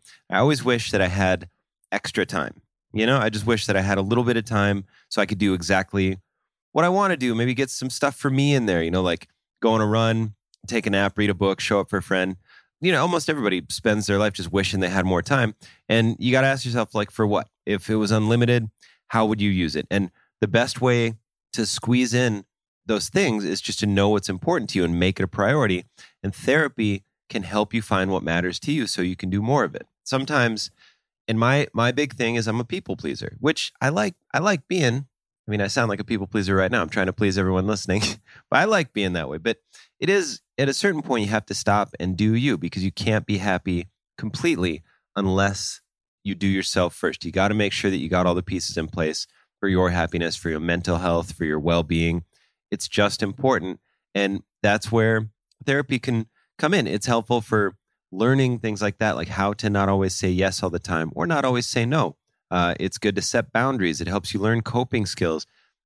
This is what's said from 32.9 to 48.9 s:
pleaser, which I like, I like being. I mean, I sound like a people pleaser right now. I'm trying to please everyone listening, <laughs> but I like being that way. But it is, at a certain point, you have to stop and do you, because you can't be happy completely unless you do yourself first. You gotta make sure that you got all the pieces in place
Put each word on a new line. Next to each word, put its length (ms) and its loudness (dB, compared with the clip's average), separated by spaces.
pleaser, 440 -8
which 400 -2
I 80 2
like, 280 0
I 60 -2
like 280 0
being. 380 0
I 40 -8
mean, 120 -2
I 60 -2
sound 200 2
like 120 -4
a 40 -8
people 220 -4
pleaser 300 0
right 140 4
now. 120 0
I'm 80 -4
trying 160 0
to 80 0
please 240 0
everyone 280 2
listening, 360 -2
<laughs> 240 -20
but 80 4
I 60 4
like 280 0
being 220 -2
that 160 -4
way. 80 -8
But 200 -2
it 100 0
is, 320 -2
at 100 2
a 60 0
certain 280 0
point, 220 0
you 60 -2
have 160 0
to 80 -8
stop 440 0
and 180 -2
do 180 2
you, 240 0
because 260 -4
you 80 -2
can't 340 0
be 120 -2
happy 480 -2
completely 640 -2
unless 640 0
you 120 -6
do 120 -4
yourself 480 0
first. 300 -4
You 80 -8
gotta 220 2
make 180 0
sure 180 0
that 80 0
you 120 -4
got 160 2
all 80 2
the 80 -2
pieces 340 -6
in 120 -4
place 380 -4